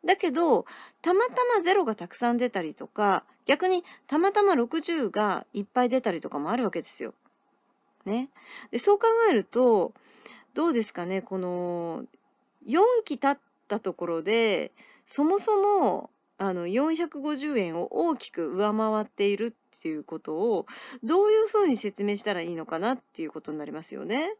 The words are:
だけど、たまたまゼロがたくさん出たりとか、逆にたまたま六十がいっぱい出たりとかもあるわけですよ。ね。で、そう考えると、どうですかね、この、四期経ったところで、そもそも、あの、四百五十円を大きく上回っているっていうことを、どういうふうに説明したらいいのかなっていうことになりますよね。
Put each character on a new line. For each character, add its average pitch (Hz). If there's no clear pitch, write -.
だ 370
け 370
ど、 269
た 349
ま 440
た 494
ま 370
ゼ 359
ロ 381
が 220
た 175
く -
さ 240
ん 240
出 247
た 196
り 156
と -
か、 202
逆 -
に 370
た 294
ま 381
た 403
ま 392
六 254
十 311
が 208
い 208
っ 196
ぱ -
い 247
出 254
た 220
り 170
と -
か 147
も 151
あ 240
る 254
わ 202
け -
で -
す -
よ。 113
ね。 233
で、 -
そ 403
う 403
考 453
え 359
る 214
と、 233
ど 330
う 330
で 233
す -
か 175
ね、 185
こ 190
の、 175
四 320
期 277
経 277
っ -
た 220
と 180
こ 175
ろ 165
で、 208
そ -
も 370
そ 415
も、 381
あ 190
の、 175
四 277
百 311
五 294
十 277
円 170
を 175
大 330
き -
く 165
上 202
回 214
っ 208
て 202
い 202
る 226
っ -
て 170
い 156
う 147
こ 160
と 156
を、 202
ど 349
う 427
い 440
う -
ふ 415
う 370
に 247
説 202
明 202
し 202
た 208
ら 175
い 170
い 165
の 160
か 165
な 226
っ 254
て 165
い 160
う 147
こ 156
と 151
に 151
な 147
り 147
ま 156
す -
よ -
ね。 302